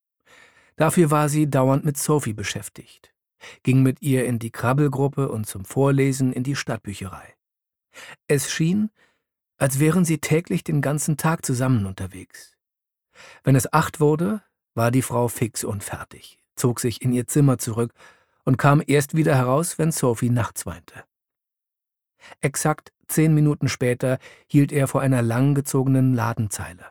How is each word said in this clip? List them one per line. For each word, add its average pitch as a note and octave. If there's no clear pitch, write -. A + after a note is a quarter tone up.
Dafür D#3
war D3+
sie D3+
dauernd C3+
mit D3
Sophie D3
beschäftigt, -
ging C3
mit C3
ihr B2+
in A#2+
die A2+
Krabbelgruppe C#3
und G#2+
zum G2
Vorlesen C3+
in B2+
die C3+
Stadtbücherei. -
Es C#3+
schien, G3
als C3+
wären D#3+
sie D#3+
täglich E3+
den D3+
ganzen C#3+
Tag D#3+
zusammen B2+
unterwegs. F#2
Wenn C3+
es C3
acht -
wurde, E3
war A#2
die B2+
Frau A#2+
fix -
und G2+
fertig, -
zog B2
sich -
in B2+
ihr B2
Zimmer C#3
zurück A#2
und C3
kam D3
erst C#3+
wieder D#3+
heraus, C3
wenn D#3+
Sophie A#2+
nachts A#2+
weinte. -
Exakt -
zehn D#3+
Minuten D3
später B2+
hielt C#3+
er C3+
vor -
einer C3+
langgezogenen C3
Ladenzeile. A2